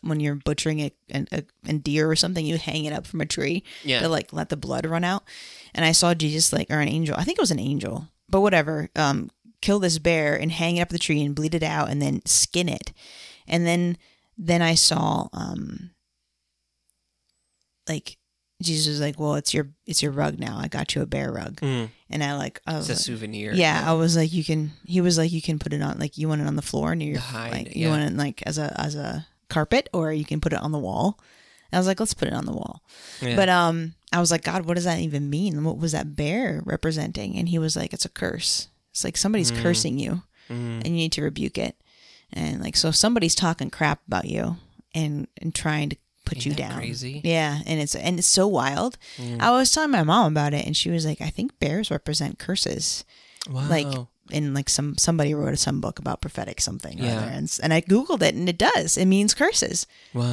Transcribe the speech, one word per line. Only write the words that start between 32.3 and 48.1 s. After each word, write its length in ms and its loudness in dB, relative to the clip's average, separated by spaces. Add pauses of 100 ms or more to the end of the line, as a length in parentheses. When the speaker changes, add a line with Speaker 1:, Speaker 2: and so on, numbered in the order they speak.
Speaker 1:
on 120 -4
the 60 -4
wall." 300 -8 (400)
Speaker 2:
Yeah. 140 0
Speaker 1:
But, 120 6
um, 460 4 (180)
I 80 2
was 120 4
like, 100 0
"God, 240 -2
what 80 2
does 100 0
that 160 0
even 300 -2
mean? 340 0
What 140 0
was 140 0
that 240 -4
bear 480 -2
representing?" 720 -4
And 120 0
he 120 2
was 160 0
like, 160 -4
"It's 120 -4
a 60 -6
curse. 580 -4 (220)
It's 140 -4
like 120 -2
somebody's 360 2
Speaker 2:
Mm. 100 -2
Speaker 1:
cursing 380 2
you, 220 -4 (280)
Speaker 2:
Mm. 340 -6
Speaker 1:
and 20 -4
you 80 0
need 180 0
to 100 -2
rebuke 360 -4
it." 180 -4 (560)
And, 280 -4
like, 160 -4
so 120 4
if 80 2
somebody's 400 4
talking 340 0
crap 360 0
about 200 -2
you 300 -2 (380)
and, 340 -2 (120)
and 140 -4
trying 360 -2
to 60 -8 (300)
put 120 -4
Speaker 2:
Isn't 120 -2
Speaker 1:
you 60 -2
Speaker 2:
that 140 -4
Speaker 1:
down. 80 -6
Speaker 2:
crazy? 460 -8
Speaker 1:
Yeah, 400 2
and 160 -2
it's, 140 -2
and 240 -2